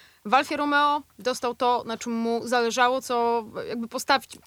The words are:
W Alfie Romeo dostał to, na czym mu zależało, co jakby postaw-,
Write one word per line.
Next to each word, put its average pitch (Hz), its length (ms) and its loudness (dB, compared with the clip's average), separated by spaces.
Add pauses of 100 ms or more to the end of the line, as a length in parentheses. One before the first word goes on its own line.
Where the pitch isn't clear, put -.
(260)
W 214 80 -2
Alfie 294 240 4
Romeo 294 440 2 (180)
dostał 247 360 -4
to, 247 300 2
na 226 120 -6
czym 233 160 -8
mu 226 340 -2
zależało, 247 540 2
co 233 440 0 (240)
jakby 226 180 -6
postaw-, - 600 0